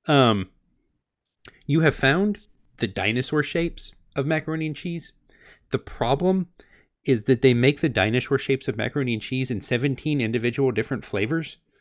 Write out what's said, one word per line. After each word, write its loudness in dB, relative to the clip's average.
Um, 4
you 2
have 4
found 2
the -2
dinosaur 0
shapes -6
of -2
macaroni -2
and -6
cheese. -10
The -2
problem 0
is 2
that 4
they 6
make 2
the 2
dinosaur 0
shapes -2
of -4
macaroni -2
and -6
cheese -4
in -4
seventeen -2
individual 0
different -4
flavors, -4